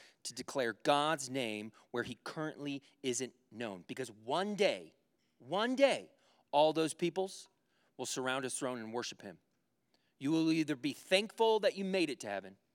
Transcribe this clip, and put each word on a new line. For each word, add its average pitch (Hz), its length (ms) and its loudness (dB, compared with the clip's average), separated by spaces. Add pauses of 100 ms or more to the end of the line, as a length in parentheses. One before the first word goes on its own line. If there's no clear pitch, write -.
(260)
to - 80 -10
declare 123 500 -2
God's 147 440 4
name 113 440 -4 (180)
where 120 140 0
he 123 200 -10
currently 143 600 -6 (180)
isn't 123 320 -2 (180)
known. 104 360 -8
Because 120 240 -8 (140)
one 175 280 0
day, 131 400 0 (460)
one 202 360 -2
day, 226 360 4 (400)
all 151 200 6
those 156 220 2
peoples 185 560 -4 (480)
will 127 80 -8
surround 131 380 -2
his 127 100 -4
throne 127 240 -4
and 110 160 -8
worship 113 300 -6
him. 92 140 -14 (840)
You 135 100 -2
will 160 220 4
either 156 240 2
be 131 180 -4
thankful 220 680 2
that 180 140 2
you 196 80 -4
made 185 280 0
it 120 80 -8
to 120 80 -12
heaven, 98 280 -6 (200)